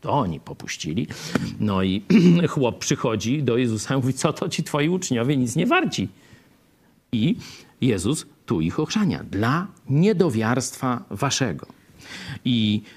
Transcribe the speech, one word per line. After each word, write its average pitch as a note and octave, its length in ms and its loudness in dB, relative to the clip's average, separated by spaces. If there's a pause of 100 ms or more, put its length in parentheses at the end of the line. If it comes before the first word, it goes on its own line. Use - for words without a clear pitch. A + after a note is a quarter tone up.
To - 100 -4
oni F#2+ 280 0
popuścili. - 680 -6 (520)
No G2+ 240 2
i F#2+ 180 0 (240)
<clears throat> E3+ 280 6
chłop B2 260 0
przychodzi A#2+ 640 0
do A#2+ 140 2
Jezusa A#2 360 0
i C3+ 40 2
mówi: C3 160 0
„Co D3+ 200 0
to G3 160 -4
ci E3 140 -4
twoi D3 260 0
uczniowie C#3+ 480 0
nic B2 180 0
nie E3+ 100 0
warci?” C4 420 0 (1040)
I A#2+ 240 2 (460)
Jezus A#2 440 0 (200)
tu F#2+ 160 0
ich E2+ 180 -2
ochrzania: D#3 440 -2
„Dla B2+ 440 -2 (220)
niedowiarstwa C3 1200 2
waszego”. A#2 580 -2 (760)
I G#2+ 360 2 (160)